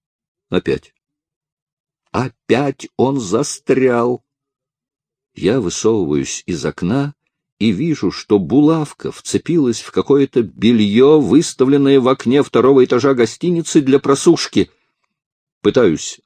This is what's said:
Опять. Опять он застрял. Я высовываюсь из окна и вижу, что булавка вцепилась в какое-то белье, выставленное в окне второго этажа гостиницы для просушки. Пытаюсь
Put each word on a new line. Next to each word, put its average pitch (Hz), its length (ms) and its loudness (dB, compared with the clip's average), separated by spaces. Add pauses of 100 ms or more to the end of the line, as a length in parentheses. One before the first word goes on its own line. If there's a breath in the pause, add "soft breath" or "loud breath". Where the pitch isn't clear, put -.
(500)
Опять. - 440 -6 (1160)
Опять 131 800 -4 (100)
он 135 220 0
застрял. 120 1040 -2 (1120)
Я 117 280 -2
высовываюсь 87 800 -2
из 82 220 -8
окна 127 480 -4 (440)
и 110 140 0
вижу, 123 380 -4
что - 280 -2
булавка 147 720 0
вцепилась - 680 -4
в - 120 -18
какое-то 139 500 0
белье, 113 800 2
выставленное 139 800 2
в 123 80 0
окне 135 340 0
второго 127 420 4
этажа 131 300 0
гостиницы 165 640 -2
для 135 180 2
просушки. 139 720 0 (920)
Пытаюсь 101 640 0